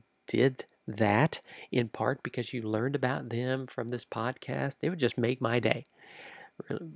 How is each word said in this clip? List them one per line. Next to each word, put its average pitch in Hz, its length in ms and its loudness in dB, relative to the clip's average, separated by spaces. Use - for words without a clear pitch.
did 127 380 4
that, 107 540 4
in 120 180 2
part - 340 -2
because 120 300 -6
you 123 80 -4
learned 110 340 0
about 131 340 -2
them 127 380 -2
from 117 220 -6
this 120 160 -6
podcast, 135 760 -4
it 143 80 0
would 175 100 -4
just 123 180 2
make 123 240 2
my 120 180 2
day. 120 240 2
Really - 160 -6